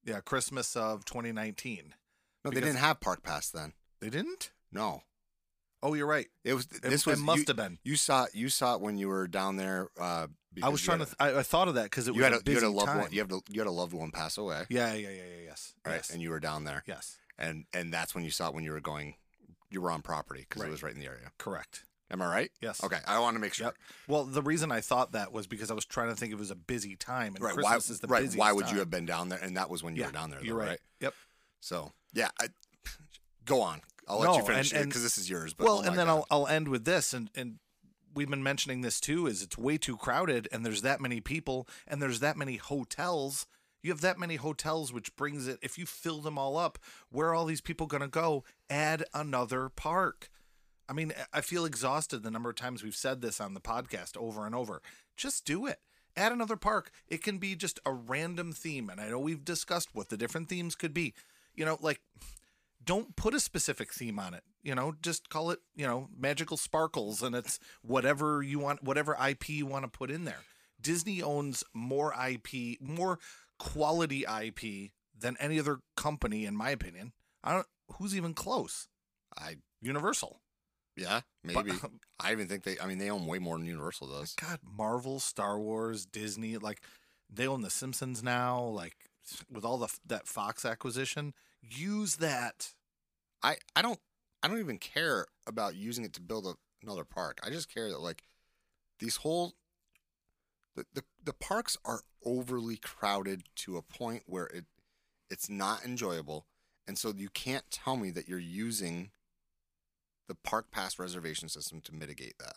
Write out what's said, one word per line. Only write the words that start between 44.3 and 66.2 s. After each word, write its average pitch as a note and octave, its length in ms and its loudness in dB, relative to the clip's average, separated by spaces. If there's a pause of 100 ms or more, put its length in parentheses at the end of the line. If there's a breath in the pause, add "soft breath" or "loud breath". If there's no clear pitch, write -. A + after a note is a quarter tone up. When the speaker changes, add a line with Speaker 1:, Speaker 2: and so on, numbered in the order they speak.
Speaker 1:
hotels, D3+ 580 -2
which A#2 220 -8
brings C#3+ 320 -2
it, C3 160 -4
if C3+ 160 -8
you E3+ 80 -6
fill D#3+ 340 -4
them D3+ 180 -4
all C#3 180 0
up, E3 200 2 (340 loud breath)
where D3+ 180 2
are E3 80 4
all E3+ 100 4
these D#3+ 140 0
people D#3+ 260 -4
gonna C#3 220 -2
go? D#3 340 2 (260 loud breath)
Add D#3 360 2 (100)
another C3 540 0
park. E3+ 600 0 (600 soft breath)
I C3 40 -6
mean, D#3 200 0 (200)
I D3+ 80 2
feel E3+ 240 0
exhausted C3+ 600 0
the A2 80 -4
number A#2 180 -2
of A#2 60 -6
times B2 260 -6
we've G#2+ 140 -6
said C3 240 0
this A2+ 200 -2
on G2 140 -4
the F#2+ 60 -10
podcast A2+ 560 -6
over G#2+ 280 -6
and A2 120 -4
over. G#2+ 260 -4 (340 loud breath)
Just - 280 -4
do F#3+ 220 0
it. - 140 -4 (360 soft breath)
Add G#3+ 160 4
another A3+ 240 0
park. G#3 340 2 (160 loud breath)
It D#3+ 160 -4
can G3 160 -2
be F#3+ 160 -2
just E3 320 -4
a C#3 60 4
random D#3 600 -2
theme, C#3 380 -4
and F#2+ 100 -10
I G#2+ 80 -4
know A#2+ 120 0
we've D3 240 -2
discussed E3+ 500 -2
what - 140 -4
the A3+ 80 -2
different F#3+ 320 -2
themes F3 260 -2
could D#3+ 180 -2
be. D3 220 0 (400 loud breath)
You D3+ 100 -2
know, D#3 160 2
like, D3 200 2 (840 loud breath)
don't F#3 320 2
put A3+ 200 4
a D4 60 4
specific - 520 0
theme A2+ 260 -4
on F#2 160 -4
it. E2+ 80 -14 (200)
You C#3 120 -2
know, C#3 260 0
just E3 280 -2
call E3 220 -2
it, - 100 -2 (160)
you D3 100 -2
know, B2+ 220 0 (100)
Magical D3 380 0